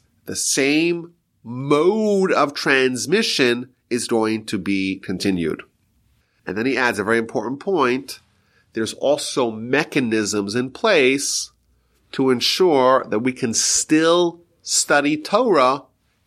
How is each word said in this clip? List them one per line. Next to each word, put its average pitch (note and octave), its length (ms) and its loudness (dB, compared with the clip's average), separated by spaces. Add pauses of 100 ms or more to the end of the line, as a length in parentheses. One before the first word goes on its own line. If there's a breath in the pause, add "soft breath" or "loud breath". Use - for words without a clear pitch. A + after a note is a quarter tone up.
(260)
the G2+ 100 -10
same E3 800 0 (300)
mode F3 880 2
of C#3+ 240 0
transmission C3 1120 0 (220)
is A#2 160 -2
going A2 380 0
to A2 120 -4
be F#2+ 400 -2
continued. F#2 640 -4 (840)
And F#2 100 -6
then A2+ 80 -2
he C3+ 120 0
adds A#2+ 200 0
a G#2 60 -2
very A2+ 160 2
important A#2 400 -6
point. C3+ 600 -2 (540)
There's A2 200 -4
also C3 580 -2
mechanisms A2 1040 -2
in B2+ 160 -2
place C#3 800 0 (640)
to C3 180 2
ensure C3 760 2
that G#2+ 100 0
we B2+ 140 -2
can - 200 -4
still E3 880 0 (220)
study D3 540 0
Torah D3+ 680 2 (420)